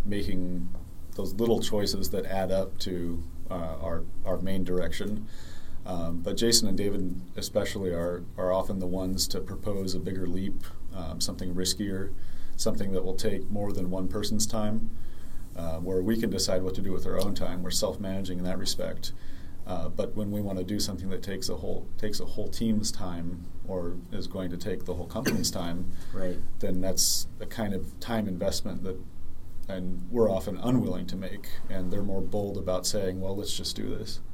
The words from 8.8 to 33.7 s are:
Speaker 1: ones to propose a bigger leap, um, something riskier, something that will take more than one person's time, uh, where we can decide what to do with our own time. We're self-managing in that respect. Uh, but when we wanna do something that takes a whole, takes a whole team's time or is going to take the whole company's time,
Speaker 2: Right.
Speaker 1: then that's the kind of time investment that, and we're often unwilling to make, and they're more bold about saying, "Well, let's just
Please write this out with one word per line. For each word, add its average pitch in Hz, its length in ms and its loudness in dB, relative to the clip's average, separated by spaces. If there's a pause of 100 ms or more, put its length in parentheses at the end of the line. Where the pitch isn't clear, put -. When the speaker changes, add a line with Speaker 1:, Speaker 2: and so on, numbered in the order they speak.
Speaker 1:
ones 92 420 0
to 95 120 0
propose 95 540 -4
a 87 60 0
bigger 92 260 -2
leap, 92 380 2 (300)
um, 82 260 -6
something 92 340 -2
riskier, 95 580 -2 (440)
something 98 360 2
that 92 120 2
will 95 120 2
take 101 340 2
more 101 220 0
than 92 180 2
one 95 180 2
person's 104 380 2
time, 110 440 4 (640)
uh, 82 260 -2
where 92 200 0
we 110 160 2
can 110 140 0
decide 90 320 0
what 92 140 0
to 95 40 2
do 92 120 2
with 87 140 4
our 90 140 4
own 95 140 4
time. 90 280 2
We're 90 100 0
self-managing 95 680 0
in 90 60 0
that 92 140 2
respect. - 540 0 (520)
Uh, 87 240 0
but 95 280 0
when 104 160 -2
we 104 80 -2
wanna 95 240 -4
do 104 160 -2
something 95 300 -2
that 95 120 0
takes 95 260 -4
a 87 80 0
whole, - 300 -2 (100)
takes 107 220 2
a - 60 4
whole - 240 2
team's 110 420 2
time 87 540 -2 (240)
or 87 260 -2 (160)
is 98 160 -2
going 95 240 -4
to 87 60 -4
take 95 300 -2
the 87 80 -2
whole 82 120 -4
company's - 460 -2
time, 87 340 -2 (260)
Speaker 2:
Right. 90 260 4 (200)
Speaker 1:
then 92 220 4
that's - 480 2 (100)
the - 80 -6
kind 104 260 -4
of 87 280 -4
time 110 260 -2
investment 92 560 -2
that, 92 140 -2 (720)
and 92 420 -2
we're 113 180 4
often 95 280 -2
unwilling 95 500 0
to - 100 -2
make, 95 320 -4 (220)
and 92 220 4
they're 101 100 4
more 98 180 2
bold 98 380 0
about 92 280 -2
saying, 95 340 0
"Well, 98 160 -2
let's 101 200 -2
just - 200 -4